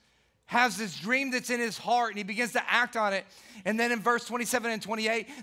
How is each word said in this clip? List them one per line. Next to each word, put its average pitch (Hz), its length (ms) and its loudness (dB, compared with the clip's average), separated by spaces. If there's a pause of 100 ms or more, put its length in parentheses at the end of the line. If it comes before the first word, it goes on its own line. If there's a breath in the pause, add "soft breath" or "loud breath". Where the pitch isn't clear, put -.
(460 soft breath)
has 226 320 4
this 180 200 -6
dream 254 320 0
that's 240 200 -4
in 240 100 0
his 226 160 -2
heart, 233 340 2
and 202 80 -8
he 208 60 -6
begins 220 280 -2
to 240 140 2
act 240 300 2
on 214 160 2
it. 190 140 -2 (400 loud breath)
And 214 120 2
then 240 140 2
in 233 80 0
verse 233 240 2
twenty-seven 240 460 -2
and 220 100 -2
twenty-eight, 220 480 -2 (140 loud breath)